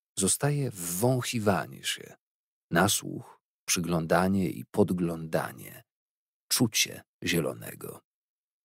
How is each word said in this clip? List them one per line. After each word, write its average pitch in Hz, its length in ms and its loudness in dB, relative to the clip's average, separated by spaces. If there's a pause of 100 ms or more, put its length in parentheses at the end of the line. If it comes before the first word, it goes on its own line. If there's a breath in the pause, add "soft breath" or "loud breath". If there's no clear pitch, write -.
(180)
zostaje 139 520 0
wwąchiwanie 98 1120 0
się, - 320 -6 (540)
nasłuch, - 680 0 (280)
przyglądanie 87 840 2
i - 140 -10
podglądanie, 85 1160 -2 (680)
czucie - 540 0 (220)
zielonego. - 760 -4 (640)